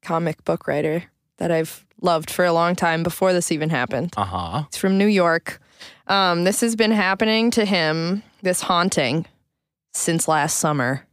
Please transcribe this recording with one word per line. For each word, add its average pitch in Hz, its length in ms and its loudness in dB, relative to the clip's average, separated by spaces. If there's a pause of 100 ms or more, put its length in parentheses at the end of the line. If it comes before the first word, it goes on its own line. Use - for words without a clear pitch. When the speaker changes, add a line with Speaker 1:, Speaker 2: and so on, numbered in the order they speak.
Speaker 1:
comic 165 420 -4
book - 240 -2
writer 151 380 -2 (320)
that 175 140 -4
I've 160 320 -2 (180)
loved 165 280 0
for 180 160 0
a 170 80 2
long 170 220 2
time 165 280 0
before 180 300 0
this 175 180 0
even 156 180 -2
happened. 135 460 -2
Speaker 2:
Uh-huh. 95 540 -4
Speaker 1:
He's - 80 -12
from 190 200 2
New 202 100 4
York. 170 520 0 (480)
Um, 180 360 2
this 190 180 2
has 226 140 0
been 220 160 2
happening 220 600 2
to 220 140 2
him, 170 560 0 (220)
this 180 180 0
haunting, 165 640 0 (680)
since - 340 -2
last 156 320 0
summer. 139 540 0